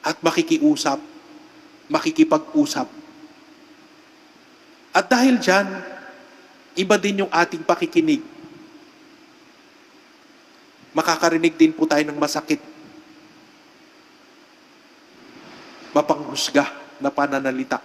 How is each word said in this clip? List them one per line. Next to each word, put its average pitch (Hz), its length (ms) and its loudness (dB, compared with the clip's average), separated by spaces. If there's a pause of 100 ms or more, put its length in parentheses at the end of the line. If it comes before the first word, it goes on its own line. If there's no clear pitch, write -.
At 160 160 -6
makikiusap, 156 800 0 (880)
makikipag-usap. 156 1040 0 (2000)
At 196 160 2
dahil 254 320 4
dyan, 190 400 2 (960)
iba 190 240 2
din 196 240 -2
yung - 80 -6
ating 165 320 -2
pakikinig. 160 560 0 (2750)
Makakarinig 165 640 0
din 160 160 6
po 156 160 -2
tayo 151 160 2
ng 147 160 -6
masakit, 151 400 -4 (3250)
mapanghusga - 720 0 (320)
na 139 80 -4
pananalita. 135 760 -2